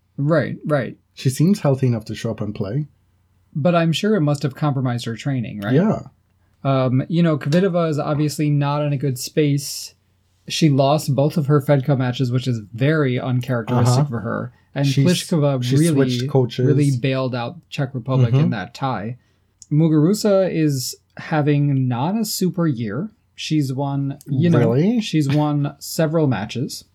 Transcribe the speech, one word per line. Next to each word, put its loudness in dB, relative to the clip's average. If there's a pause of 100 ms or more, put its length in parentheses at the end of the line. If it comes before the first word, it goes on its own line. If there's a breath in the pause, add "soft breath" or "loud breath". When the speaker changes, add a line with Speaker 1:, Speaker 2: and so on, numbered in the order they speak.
(180)
Speaker 1:
Right, 0
right. -2 (160)
Speaker 2:
She -2
seems 2
healthy 0
enough 0
to -8
show -6
up -6
and -6
play. -4 (720)
Speaker 1:
But 0
I'm 2
sure 0
it 0
must 0
have -2
compromised -2
her -6
training, -6
right? 0
Speaker 2:
Yeah. 2 (640)
Speaker 1:
Um, 2
you 2
know, 2
Kvitova 0
is 0
obviously 0
not 0
in 0
a -2
good -2
space. -2 (540)
She 2
lost 2
both 2
of 0
her 2
Fed 2
Cup 2
matches, -2
which -2
is -2 (160)
very 0
uncharacteristic 0
Speaker 2:
Uh-huh. 4
Speaker 1:
for -4
her. -6 (220 soft breath)
And 0
Speaker 2:
She 2
s-, 2
Speaker 1:
Pliskova 0
Speaker 2:
she 0
Speaker 1:
really, 2
Speaker 2:
switched -2
coaches. 2
Speaker 1:
really 4
bailed -2
out -6 (140)
Czech -6
Republic 2
in 4
Speaker 2:
Mm-hmm. 2
Speaker 1:
that -6
tie. -6 (560)
Muguruza 4
is -2 (220)
having 0
not -2
a -2
super -2
year. -4 (240)
She's -2
won, -4
you 2
know, 4
Speaker 2:
Really? 2
Speaker 1:
she's 0
won 0
several 0
matches. -4 (100)